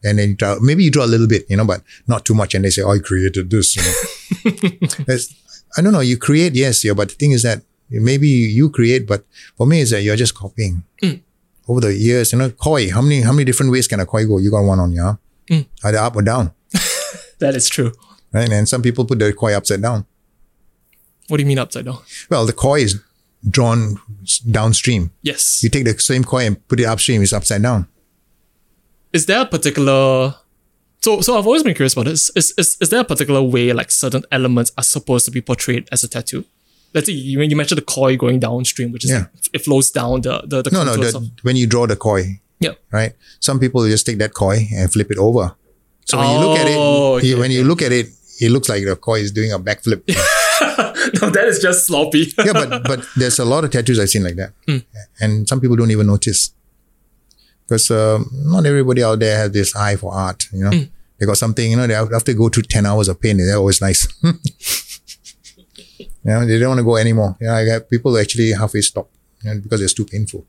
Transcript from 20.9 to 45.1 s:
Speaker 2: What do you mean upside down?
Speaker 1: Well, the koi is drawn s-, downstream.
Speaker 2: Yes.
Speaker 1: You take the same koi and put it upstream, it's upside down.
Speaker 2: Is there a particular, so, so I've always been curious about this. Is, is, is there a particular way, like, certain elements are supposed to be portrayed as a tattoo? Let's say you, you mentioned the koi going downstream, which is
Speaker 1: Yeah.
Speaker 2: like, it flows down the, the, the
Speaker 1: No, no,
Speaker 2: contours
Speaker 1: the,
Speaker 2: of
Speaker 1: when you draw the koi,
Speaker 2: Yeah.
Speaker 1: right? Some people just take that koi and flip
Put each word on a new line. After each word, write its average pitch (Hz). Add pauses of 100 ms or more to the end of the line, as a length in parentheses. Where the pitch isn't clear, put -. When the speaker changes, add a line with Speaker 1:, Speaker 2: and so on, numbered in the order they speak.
Speaker 2:
What 151
do 143
you 143
mean 135
upside 123
down? 123 (300)
Speaker 1:
Well, 117
the 113
koi 139
is 101 (480)
drawn 113 (260)
s-, -
downstream. 110 (100)
Speaker 2:
Yes. -
Speaker 1:
You 117
take 135
the 113
same 127
koi 127
and 101
put 123
it 120
upstream, 110
it's 98
upside 101
down. 113 (1300)
Speaker 2:
Is 160
there 185
a -
particular, 135 (680)
so, 208
so 240
I've 202
always 277
been 208
curious 135
about 120
this. 151
Is, -
is, -
is 175
there 240
a -
particular 143
way, 123
like, 120
certain 127
elements 127
are 120
supposed 127
to 123
be 127
portrayed 123
as 123
a 120
tattoo? - (480)
Let's 151
say 208
you, 135
you 147
mentioned 151
the 143
koi 131
going 123
downstream, 120
which 120
is 135
Speaker 1:
Yeah. 127
Speaker 2:
like, 90 (240)
it 123
flows 135
down 127
the, 123
the, 143
the -
Speaker 1:
No, 185
no, 135
Speaker 2:
contours 117
Speaker 1:
the, 131
Speaker 2:
of 113 (140)
Speaker 1:
when 127
you 123
draw 120
the 104
koi, 98 (200)
Speaker 2:
Yeah. - (180)
Speaker 1:
right? 110 (260)
Some 135
people 123
just 107
take 113
that 107
koi 104
and 92
flip 104